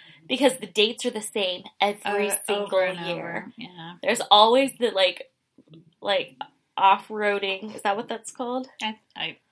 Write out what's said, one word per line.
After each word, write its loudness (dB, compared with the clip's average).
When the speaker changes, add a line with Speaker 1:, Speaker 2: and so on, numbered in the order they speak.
Speaker 1:
because 2
the -12
dates 0
are -2
the -6
same -4
every 0
Speaker 2:
Uh, 4
Speaker 1:
single -2
Speaker 2:
over 0
and -6
Speaker 1:
year. -4
Speaker 2:
over. -10
Yeah. -16
Speaker 1:
There's 0
always 8
the, 0
like, 0
like, -2
off-roading. 0
Is -10
that 0
what -6
that's -10
called? -6
Speaker 2:
I, -4
I, -8